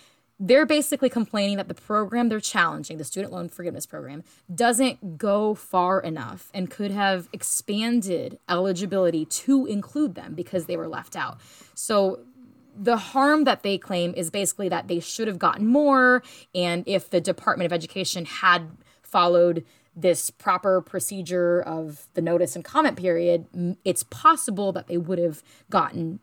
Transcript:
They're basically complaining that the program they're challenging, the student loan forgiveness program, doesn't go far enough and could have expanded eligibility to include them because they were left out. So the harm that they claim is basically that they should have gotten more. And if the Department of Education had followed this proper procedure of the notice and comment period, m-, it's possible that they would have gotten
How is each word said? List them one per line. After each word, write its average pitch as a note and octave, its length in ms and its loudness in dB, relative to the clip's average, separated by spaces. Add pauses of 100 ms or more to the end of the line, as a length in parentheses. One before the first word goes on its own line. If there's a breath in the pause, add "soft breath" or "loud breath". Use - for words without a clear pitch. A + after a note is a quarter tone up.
(400 soft breath)
They're A#3+ 260 6
basically C#4+ 440 2
complaining G3+ 480 -2
that F#3+ 120 -8
the F3 40 -10
program G#3+ 560 -2
they're G#3+ 120 -2
challenging, D#3+ 560 -2
the D#3 80 -10
student - 280 -8
loan F3 140 -8
forgiveness - 380 -10
program, D3 380 -14 (300 soft breath)
doesn't A#3 640 0
go G#3 380 0
far F#3 460 0
enough D#3+ 520 -10
and F#3 160 -6
could G3+ 220 -6
have G3 400 0
expanded G#3 1040 -4 (120)
eligibility F3+ 760 0
to C4+ 400 0
include G#3 500 -4
them - 200 -14
because F3 300 -4
they F3 100 -6
were E3 140 -6
left - 260 -12
out. C#3+ 240 -8 (360 soft breath)
So G3 440 0 (580)
the A3 200 2
harm C#4+ 480 2
that A3+ 180 2
they G3 140 0
claim F3 400 -4
is E3 120 -4
basically G3 400 -4
that E3 200 -4
they E3+ 100 -2
should A3 300 -6
have F3+ 100 -6
gotten F#3+ 260 0
more. B3+ 560 6 (320 loud breath)
And F3 320 -2
if F#3 240 -2
the F3 120 2
Department F3 460 -2
of E3 60 -2
Education E3+ 520 -6
had F3 420 2 (340 soft breath)
followed F3 640 4 (300 soft breath)
this E3+ 340 0
proper F#3 500 2
procedure F3 840 -2
of D#3+ 500 -8
the F3 80 -2
notice E3+ 340 2
and F3 80 -10
comment D4 340 2
period, F3 580 0
m-, F3 280 -4
it's F3+ 200 -2
possible G#3 680 2
that F3+ 140 -8
they E3+ 120 -4
would F3 200 -2
have E3+ 240 0 (300 soft breath)
gotten E3 520 -2